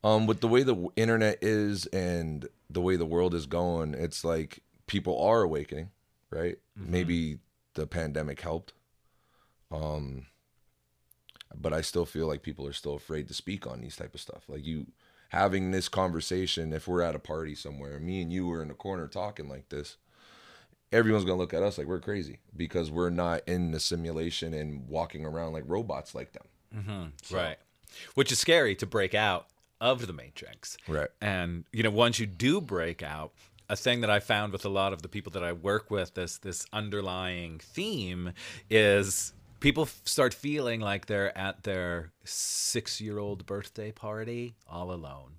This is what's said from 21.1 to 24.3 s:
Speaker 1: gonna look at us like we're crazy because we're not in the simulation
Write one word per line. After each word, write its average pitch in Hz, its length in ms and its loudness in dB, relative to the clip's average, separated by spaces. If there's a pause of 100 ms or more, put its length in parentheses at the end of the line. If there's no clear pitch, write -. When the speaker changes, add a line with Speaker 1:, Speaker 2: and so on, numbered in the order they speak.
Speaker 1:
gonna 90 140 2
look 87 140 0
at 82 100 4
us 101 140 2
like 73 100 -6
we're 87 140 -2
crazy 98 380 -4 (160)
because 82 360 -2
we're 87 180 2
not 85 380 0
in 87 240 0
the 78 80 -2
simulation 82 720 -2